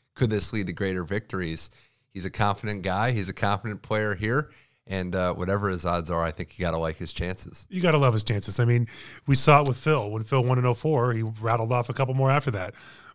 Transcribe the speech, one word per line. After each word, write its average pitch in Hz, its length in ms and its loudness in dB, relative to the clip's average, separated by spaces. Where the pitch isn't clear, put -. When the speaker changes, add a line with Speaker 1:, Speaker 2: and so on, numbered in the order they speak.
Speaker 1:
could 117 160 0
this 104 220 -2
lead 101 160 -2
to 92 40 -6
greater 92 300 -4
victories? 92 680 -6
He's 92 140 -8
a 95 40 -4
confident 104 520 -2
guy. 95 280 0
He's 104 180 -2
a 95 40 -8
confident 101 500 -2
player 107 320 -2
here. 113 360 -2
And, 92 300 -4
uh, 90 180 0
whatever 98 340 0
his 90 160 -4
odds 87 280 0
are, 85 100 0
I 82 80 0
think - 260 -12
you 90 60 -6
gotta 82 160 0
like 82 180 -2
his 82 160 -10
chances. - 560 -8
Speaker 2:
You 185 140 -6
gotta 160 160 4
love 131 140 6
his 107 100 0
chances. 101 380 -2
I 120 40 4
mean, 120 220 4
we 139 80 4
saw 147 280 8
it 143 60 0
with 127 100 -2
Phil. 131 320 0
When 110 120 -4
Phil 123 220 2
won 127 140 2
in 123 60 2
oh 123 100 4
four, 127 380 2
he 113 100 0
rattled 113 500 0
off 123 160 0
a 135 40 -6
couple 131 220 -2
more 135 160 4
after 143 220 2
that. 95 220 -6